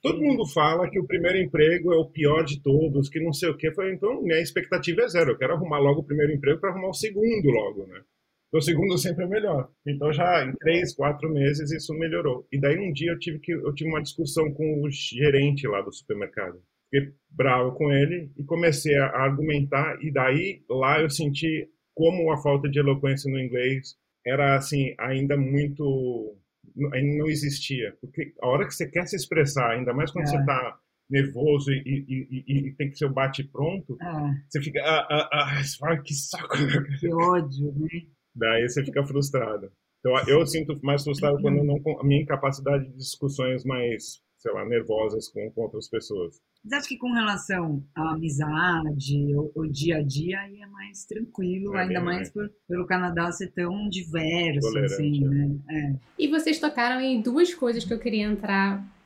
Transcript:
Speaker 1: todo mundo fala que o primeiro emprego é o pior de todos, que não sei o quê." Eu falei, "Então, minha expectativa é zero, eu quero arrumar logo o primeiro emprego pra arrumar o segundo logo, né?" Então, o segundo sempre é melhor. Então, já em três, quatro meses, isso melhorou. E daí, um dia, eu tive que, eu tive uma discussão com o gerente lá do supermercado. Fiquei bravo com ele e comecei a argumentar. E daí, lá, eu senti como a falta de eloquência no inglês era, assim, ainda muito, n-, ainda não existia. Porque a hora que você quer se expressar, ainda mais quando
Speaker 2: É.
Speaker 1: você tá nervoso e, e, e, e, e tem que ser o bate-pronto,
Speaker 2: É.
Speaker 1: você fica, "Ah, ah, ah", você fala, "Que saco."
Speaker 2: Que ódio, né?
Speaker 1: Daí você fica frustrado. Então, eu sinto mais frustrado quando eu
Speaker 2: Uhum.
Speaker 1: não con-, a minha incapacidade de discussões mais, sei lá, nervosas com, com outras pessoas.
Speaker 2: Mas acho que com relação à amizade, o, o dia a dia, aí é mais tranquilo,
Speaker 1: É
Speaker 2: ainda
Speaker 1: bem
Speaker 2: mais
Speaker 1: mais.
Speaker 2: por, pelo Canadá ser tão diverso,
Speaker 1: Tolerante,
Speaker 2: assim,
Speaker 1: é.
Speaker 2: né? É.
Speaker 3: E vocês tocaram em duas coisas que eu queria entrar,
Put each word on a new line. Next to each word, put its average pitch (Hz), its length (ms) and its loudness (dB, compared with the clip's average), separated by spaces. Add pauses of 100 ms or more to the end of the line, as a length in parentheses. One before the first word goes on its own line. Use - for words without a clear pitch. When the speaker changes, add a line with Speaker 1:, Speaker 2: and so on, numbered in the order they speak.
Speaker 1:
todo 320 200 0
mundo 262 260 2
fala 160 420 2
que 196 100 -2
o - 80 -2
primeiro 180 320 0
emprego 165 540 4
é 160 40 6
o 160 120 2
pior 156 340 4
de 143 180 -6
todos, 139 480 4
que 156 140 -6
não 165 100 0
sei 165 160 0
o 143 80 -2
quê." 156 120 -2
Eu 156 40 -2
falei, 190 200 -2
"Então, 220 280 -2
minha 165 200 2
expectativa 175 600 0
é 247 60 4
zero, 165 240 4
eu 110 60 -2
quero 131 160 0
arrumar 151 260 0
logo 143 220 6
o 143 40 -12
primeiro 151 280 2
emprego 143 260 2
pra 196 120 0
arrumar 190 180 -4
o 180 40 -4
segundo 214 560 2
logo, 101 380 0
né?" 92 140 -18 (460)
Então, 156 120 2
o - 20 4
segundo 175 360 2
sempre 180 280 -2
é - 20 -4
melhor. 196 420 0 (160)
Então, 147 280 0
já 170 320 4
em 127 80 -4
três, 165 420 2
quatro 147 380 0
meses, 143 380 2
isso 165 240 -6
melhorou. 151 580 -2
E 139 60 0
daí, 151 180 4
um 185 160 -4
dia, 165 180 -2
eu 165 80 -4
tive 151 200 -6
que, 175 120 -8
eu 147 220 -4
tive 156 160 -6
uma 156 120 -2
discussão 151 520 -2
com 151 300 0
o 147 60 0
gerente 139 800 2
lá 98 140 0
do 98 100 -10
supermercado. 95 680 -8 (280)
Fiquei 139 220 2 (200)
bravo 127 440 2
com 147 160 2
ele 147 460 2
e 147 80 -8
comecei 156 500 2
a 135 120 4
argumentar. 139 920 0
E 156 120 -4
daí, 139 560 0
lá, 135 320 2
eu 156 80 2
senti 147 580 -2 (260)
como 165 380 4
a 143 60 0
falta 143 320 2
de 139 100 2
eloquência 139 500 2
no 131 100 -2
inglês 127 560 -2 (300)
era, 139 300 4
assim, 139 440 0
ainda 135 360 0
muito, 135 1000 -2 (400)
n-, 147 180 -2
ainda 143 220 2
não 151 100 0
existia. 139 720 -4
Porque - 420 -10
a 123 60 -2
hora 147 180 2
que - 80 -8
você 160 160 -6
quer 175 180 -2
se - 100 -6
expressar, 139 540 2
ainda 123 220 -2
mais 143 180 -2
quando - 140 -4
Speaker 2:
É. - 20 -2
Speaker 1:
você 143 180 2
tá 127 340 -2 (300)
nervoso 139 640 2
e, 131 120 0
e, 139 220 -4
e, 131 400 -8
e, 139 220 0
e 139 60 -10
tem 139 140 -4
que - 80 -14
ser 147 80 -2
o 135 80 -2
bate-pronto, 139 880 -4
Speaker 2:
É. 175 40 -8 (420)
Speaker 1:
você 143 140 -4
fica, 143 200 -4
"Ah, 151 280 2
ah, 151 240 0
ah", 143 300 0
você - 140 -6
fala, 156 240 0
"Que - 120 -10
saco." - 420 -6 (440)
Speaker 2:
Que 170 140 -2
ódio, 151 640 2
né? 156 120 -2 (480)
Speaker 1:
Daí 117 300 2
você 135 160 -2
fica - 220 -2
frustrado. 117 680 -2 (280)
Então, 127 140 2 (140)
eu 156 180 6
sinto 156 380 -4
mais 143 220 0
frustrado 143 360 0
quando 143 140 2
eu 143 60 4
Speaker 2:
Uhum. 147 60 2
Speaker 1:
não 143 120 0
con-, 147 220 -4
a - 20 0
minha 143 180 4
incapacidade 139 640 -2
de 131 120 -16
discussões 131 680 -4
mais, 123 560 -4 (200)
sei 113 120 -6
lá, 101 140 -6
nervosas 110 640 -2
com, 107 220 -8
com 117 100 -6
outras 107 280 -8
pessoas. 101 460 -6 (260)
Speaker 2:
Mas 214 120 -8
acho 285 160 -4
que 262 80 -8
com 247 160 -4
relação 185 680 -2 (140)
à 160 180 -4
amizade, 151 1200 0
o, 147 200 0
o 160 120 -4
dia 156 300 0
a 147 60 0
dia, 156 380 -2
aí 202 200 -16
é 202 60 -18
mais 202 380 -18
tranquilo, 196 720 -4
Speaker 1:
É 185 80 0
Speaker 2:
ainda 185 100 -2
Speaker 1:
bem 180 100 0
Speaker 2:
mais 175 140 -2
Speaker 1:
mais. 190 160 -6
Speaker 2:
por, 208 160 -6 (180)
pelo 180 180 -2
Canadá 175 460 0
ser 180 220 -8
tão 190 340 -4
diverso, 165 800 -2
Speaker 1:
Tolerante, 143 260 0
Speaker 2:
assim, 147 320 0
Speaker 1:
é. 139 40 2
Speaker 2:
né? 143 260 2 (140)
É. 147 260 -2 (240)
Speaker 3:
E 302 80 2
vocês 320 320 0
tocaram 254 420 0
em 262 200 0
duas 294 320 2
coisas 233 320 -2
que 233 80 -4
eu 220 60 -2
queria 214 260 -2
entrar, 196 600 0 (200)